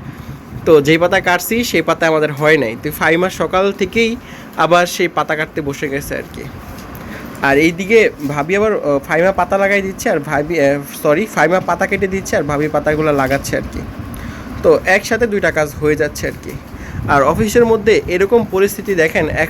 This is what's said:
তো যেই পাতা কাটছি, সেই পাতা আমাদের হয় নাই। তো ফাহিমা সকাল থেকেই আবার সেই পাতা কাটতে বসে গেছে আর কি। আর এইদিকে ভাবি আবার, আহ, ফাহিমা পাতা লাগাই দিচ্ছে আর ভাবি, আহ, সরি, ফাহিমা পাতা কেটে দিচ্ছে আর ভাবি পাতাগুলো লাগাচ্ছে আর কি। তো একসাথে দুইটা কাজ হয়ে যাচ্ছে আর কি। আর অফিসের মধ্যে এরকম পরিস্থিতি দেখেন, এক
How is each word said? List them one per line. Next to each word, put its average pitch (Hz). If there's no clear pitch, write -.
তো 156
যেই 156
পাতা 180
কাটছি, 185
সেই 190
পাতা 165
আমাদের 156
হয় 151
নাই। 117
তো 151
ফাহিমা 170
সকাল 185
থেকেই 226
আবার 175
সেই 175
পাতা -
কাটতে 156
বসে 143
গেছে 139
আর 127
কি। 120
আর 139
এইদিকে 180
ভাবি 147
আবার, 214
আহ, 143
ফাহিমা 170
পাতা 190
লাগাই 196
দিচ্ছে 190
আর 170
ভাবি, 151
আহ, 143
সরি, 160
ফাহিমা 180
পাতা 175
কেটে 196
দিচ্ছে 190
আর 165
ভাবি 147
পাতাগুলো 151
লাগাচ্ছে 135
আর -
কি। -
তো 160
একসাথে 220
দুইটা 185
কাজ 151
হয়ে 151
যাচ্ছে 147
আর -
কি। -
আর 143
অফিসের 208
মধ্যে 214
এরকম 196
পরিস্থিতি 196
দেখেন, 160
এক 156